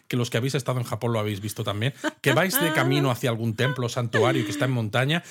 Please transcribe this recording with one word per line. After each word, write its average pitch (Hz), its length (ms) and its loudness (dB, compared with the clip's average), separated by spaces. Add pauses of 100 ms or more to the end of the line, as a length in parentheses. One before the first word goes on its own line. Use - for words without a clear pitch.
que 131 100 -2
los 120 140 0
que 117 60 0
habéis 131 180 -2
estado 127 240 -2
en 117 60 -2
Japón 117 280 -2
lo 110 60 0
habéis 104 200 -2
visto 104 240 -6
también, 104 300 -2 (280)
que 139 120 4
vais 180 260 2
de 170 140 2
camino 135 380 4
hacia 120 180 -2
algún 113 260 -2
templo 127 300 0
o 110 40 -2
santuario 123 540 2
que - 60 -6
está - 160 -2
en 131 60 2
montaña 123 600 0